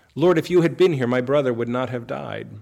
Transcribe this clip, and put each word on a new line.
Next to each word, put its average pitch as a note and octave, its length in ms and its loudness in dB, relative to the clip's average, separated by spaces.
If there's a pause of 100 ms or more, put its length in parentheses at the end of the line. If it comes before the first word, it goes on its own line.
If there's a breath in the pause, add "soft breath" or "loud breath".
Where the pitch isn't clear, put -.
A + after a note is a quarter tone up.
(140)
'Lord, E3 240 4
if D3 100 -2
you F3 140 4
had D3 140 0
been F3+ 180 4
here, B2+ 120 -2
my B2 140 0
brother C3 320 0
would A#2 160 -4
not B2 220 -4
have A#2+ 160 -8
died.'" B2+ 420 -10 (140)